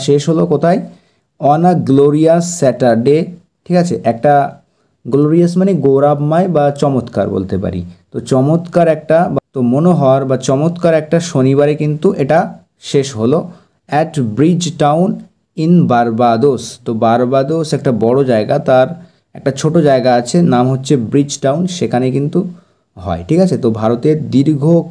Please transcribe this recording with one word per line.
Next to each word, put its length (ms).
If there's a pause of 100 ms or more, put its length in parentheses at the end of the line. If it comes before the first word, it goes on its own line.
শেষ 240
হলো 120 (100)
কোথায়? 260 (720)
On 100 (120)
a 20 (140)
glorious 560 (160)
Saturday, 600 (440)
ঠিক 180
আছে? 120 (180)
একটা 200 (800)
গ্লোরিয়াস 480
মানে 120 (120)
গৌরবময় 640 (100)
বা 80 (160)
চমৎকার 540
বলতে 280
পারি। 180 (320)
তো 40 (140)
চমৎকার 560 (100)
একটা 220 (160)
বা, 60 (140)
তো 60 (120)
মনোহর 480 (100)
বা 60 (120)
চমৎকার 540
একটা 160 (120)
শনিবারে 520
কিন্তু 260 (140)
এটা 160 (520)
শেষ 160 (140)
হলো 180 (640)
at 120 (240)
Bridge 300 (160)
Town 260 (560)
in 80 (180)
Barbados। 720 (220)
তো 60 (140)
বারবাদোস 640 (100)
একটা 120 (140)
বড় 140 (140)
জায়গা, 260 (120)
তার 180 (500)
একটা 220
ছোট 140 (140)
জায়গা 220 (100)
আছে, 160 (180)
নাম 180
হচ্ছে 220 (160)
ব্রিজ 220 (120)
টাউন, 180 (160)
সেখানে 280 (100)
কিন্তু 220 (640)
হয়, 240
ঠিক 160
আছে? 200
তো 40 (120)
ভারতের 360 (180)
দীর্ঘ 280 (280)